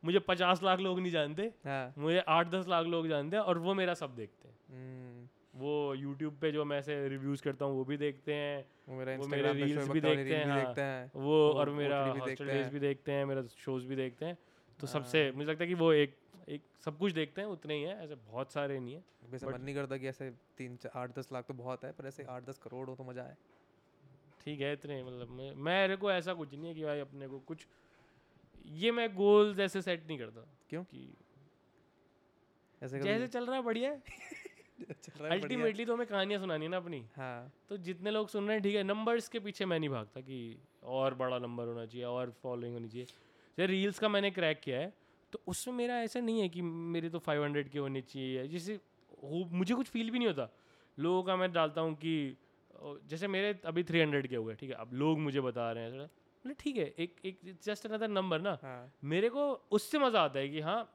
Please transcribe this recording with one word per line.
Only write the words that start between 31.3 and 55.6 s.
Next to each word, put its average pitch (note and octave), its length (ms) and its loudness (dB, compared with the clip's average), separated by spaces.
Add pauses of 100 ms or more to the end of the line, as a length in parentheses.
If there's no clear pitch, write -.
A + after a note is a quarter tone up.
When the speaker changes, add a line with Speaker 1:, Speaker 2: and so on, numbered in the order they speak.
Speaker 2:
ऐसे C3 160 -6
कभी E3 80 0
Speaker 1:
जैसे A3+ 200 2
चल A#3+ 180 -2
रहा B3 100 -2
है C4 60 0
बढ़िया A#3 300 0
है। C#4 160 -8
Speaker 2:
<laughs> - 840 -16
चल - 320 -14
रहा D#3 100 0
है F#3+ 80 2
बढ़िया। A3+ 180 -2
Speaker 1:
Ultimately A3 280 0
तो A#3 60 2
हमें A#3 140 -2
कहानियाँ G3+ 340 0
सुनानी D#3+ 240 -2
है E3 60 -4
ना F#3 60 -2
अपनी। E3+ 280 -6 (120)
Speaker 2:
हाँ। B2+ 360 -8 (160)
Speaker 1:
तो G3+ 80 -6
जितने F3+ 340 -4
लोग G#3+ 160 0
सुन G3+ 180 -2
रहे G#3+ 80 2
हैं G#3+ 100 0
ठीक G3+ 120 2
है, G3+ 80 2
नंबर्स A3 440 0
के A#3 120 -6
पीछे G3 260 -4
मैं F3 140 2
नहीं D#3 100 0
भागता A#2+ 320 -6
कि B2 400 -10 (220)
और C3 300 2
बड़ा B2+ 260 0
नंबर A#2+ 260 -4
होना A#2 200 -6
चाहिए A#2+ 200 -8
और B2 280 -4 (100)
फॉलोइंग B2 320 -4
होनी A#2 120 -8
चाहिए। A#2+ 180 -10
जैसे - 600 -4
रील्स F#3+ 320 2
का G#3+ 100 2
मैंने G3+ 220 2
क्रैक E3 280 2
किया C3 200 -2
है, F3+ 140 -4 (380)
तो - 160 -12
उसमें B3 280 -4
मेरा A#3+ 260 0
ऐसा A3+ 180 -2
नहीं A3+ 200 2
है F#3+ 100 2
कि F3 120 -6
मेरे E3+ 480 -2
तो E3 100 -4
फ़ाइव D3 240 2
हंड्रेड C#3+ 260 0
के C#3+ 100 -4
होने C#3 220 -2
चाहिए, C3 460 -4
जैसे F3 260 -6 (500)
हो, E3 280 -2
मुझे F3+ 240 2
कुछ B3 120 0
फील A3+ 240 -2
भी B3 60 0
नहीं A#3+ 100 4
होता। C#3 260 0 (460)
लोगों F3+ 240 4
का F#3 120 2
मैं F#3 180 2
डालता D#3+ 280 2
हूँ D#3+ 140 0
कि, D3 420 -2 (460)
जैसे D3 440 -8
मेरे G3 380 0
अभी E3 180 0
थ्री E3 180 4
हंड्रेड C#3+ 260 4
के B2+ 80 -4
हुए, A2+ 200 -4
ठीक C3+ 140 -10
है, C3 60 -6
अब A2+ 180 -10
लोग D3+ 260 4
मुझे C#3+ 220 2
बता A#2+ 300 0